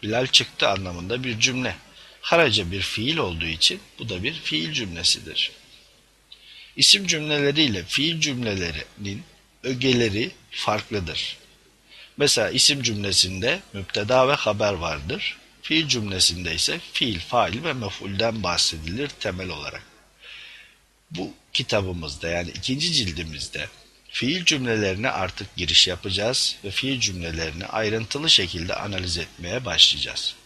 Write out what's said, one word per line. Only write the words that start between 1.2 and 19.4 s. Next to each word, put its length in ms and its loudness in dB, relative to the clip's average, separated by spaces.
bir 160 -4
cümle. 360 0
Haraca 500 4
bir 100 -4
fiil 360 -2
olduğu 280 -2
için 360 2
bu 100 -8
da 140 -4
bir 100 -2
fiil 400 -4
cümlesidir. 760 -2
İsim 320 6
cümleleriyle 760 2
fiil 360 0
cümlelerinin 1040 -2
ögeleri 680 2
farklıdır. 840 -4
Mesela 320 4
isim 340 4
cümlesinde 760 0
müpteda 540 4
ve 60 4
haber 400 2
vardır. 640 -4
Fiil 260 0
cümlesinde 680 0
ise 240 -2
fiil, 260 0
fail 440 0
ve 100 -2
mef'ulden 680 -2
bahsedilir 680 -2
temel 400 -6